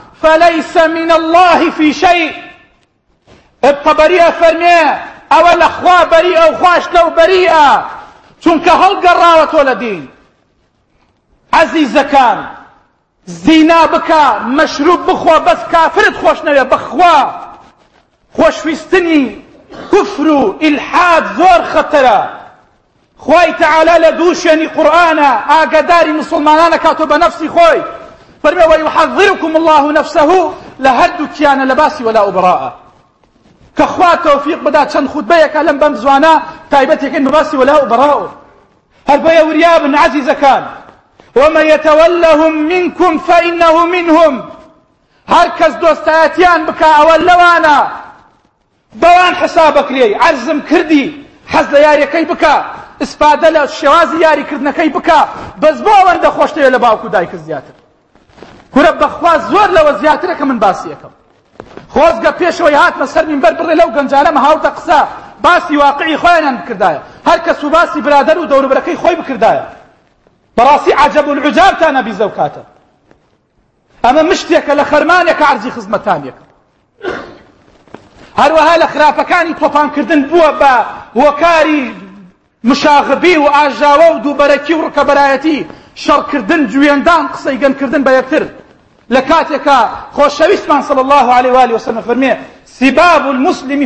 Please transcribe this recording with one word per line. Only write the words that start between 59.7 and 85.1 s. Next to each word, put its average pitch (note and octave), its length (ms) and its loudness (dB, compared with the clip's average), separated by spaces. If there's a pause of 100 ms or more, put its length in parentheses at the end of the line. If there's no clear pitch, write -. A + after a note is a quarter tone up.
لەوە D4+ 240 2
زیاترە D#4 380 -2
کە D4 100 -6
من A#3+ 100 -4
باسی F#3 340 -2
یەکەم. - 200 -20 (840)
خۆزگە E4 420 0
پێشەوەی D#4 440 0
هاتمە F4 300 -2
سەر D#4+ 160 0
مینبەر، D4+ 300 0
بڕێ E4 220 -2
لەو E4 160 2
گەنجانە C#4+ 400 0
مەهاوتە D4 400 0
قسە، D#4 220 0 (460)
باسی D#4 380 0
واقعی C#4+ 380 -2
خۆیانیان D#4 380 2
بکردایە. F#3 420 -4 (280)
هەر E4 160 2
کەس E4 180 -4
و D4 60 -6
باسی D#4 360 0
برادەر D4 340 2
و D4 120 -8
دەوروبەرەکەی C4+ 500 0
خۆی F4 200 0
بکردایە. A3 440 -2 (920)
بەڕاستی C#4 440 2
عەجەب D4 260 0
و D4 80 -2
العوجابتان D#4+ 600 0
نەبیزە G#3+ 300 -4
و - 100 -12
کاتە. D#3 260 -6 (1400)
ئەمە D4 240 2
مشتێکە D4 500 -2
لە C#4+ 120 0
خەرمانێکە D#4 580 0
عەرزی B3 260 -4
خزمەتانیەکە. F#3+ 680 -6 (2000)
هەروەها D#4 400 2
لە D4+ 120 0
خراپەکانی D4+ 680 -2
تۆپانکردن D4 680 -2
بووە D#4+ 220 2 (100)
بە C4+ 120 4 (460)
هۆکاری D4+ 640 0 (800)
مشاغبی C#4+ 760 2
و C#4+ 180 2
ئاژاوە D4 560 2
و C#4+ 120 -4
دووبەرەکی C#4+ 520 -2
و D#4+ 100 -4
ڕکەبەرایەتی، C#4 720 0 (460)